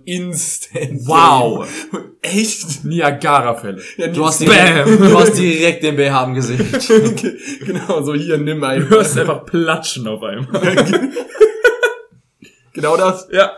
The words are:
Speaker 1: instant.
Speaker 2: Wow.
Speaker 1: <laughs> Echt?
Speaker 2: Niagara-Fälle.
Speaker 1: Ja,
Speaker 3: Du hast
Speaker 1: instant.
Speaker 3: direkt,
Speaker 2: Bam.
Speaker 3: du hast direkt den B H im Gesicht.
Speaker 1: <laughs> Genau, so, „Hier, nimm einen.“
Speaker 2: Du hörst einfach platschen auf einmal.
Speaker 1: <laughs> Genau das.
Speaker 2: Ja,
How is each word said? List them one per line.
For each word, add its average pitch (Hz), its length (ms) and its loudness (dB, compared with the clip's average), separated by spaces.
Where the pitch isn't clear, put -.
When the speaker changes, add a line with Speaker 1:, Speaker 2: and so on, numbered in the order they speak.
Speaker 1:
instant. 165 1000 -8
Speaker 2:
Wow. 139 600 2
Speaker 1:
<laughs> - 300 -14
Echt? 196 600 -4
Speaker 2:
Niagara-Fälle. 143 960 -2
Speaker 1:
Ja, 165 100 -6
Speaker 3:
Du 165 180 -2
hast 156 160 -2
Speaker 1:
instant. 185 260 6
Speaker 3:
direkt, 165 320 4
Speaker 2:
Bam. 196 120 8
Speaker 3:
du - 80 8
hast 226 180 6
direkt 170 460 0
den 151 120 0
B 143 140 2
H 131 160 0
im 131 80 -6
Gesicht. 127 560 -4
Speaker 1:
<laughs> 220 760 0
Genau, 170 360 -4
so, 147 140 -4
„Hier, 156 240 -2
nimm 151 240 -4
einen.“ 135 260 0
Speaker 2:
Du - 60 -
hörst 190 240 2
einfach 156 260 -2
platschen 160 600 -4
auf 107 160 -8
einmal. 113 280 -8
Speaker 1:
<laughs> 190 600 0
Genau 151 240 0
das. 185 340 -2
Speaker 2:
Ja, 190 260 2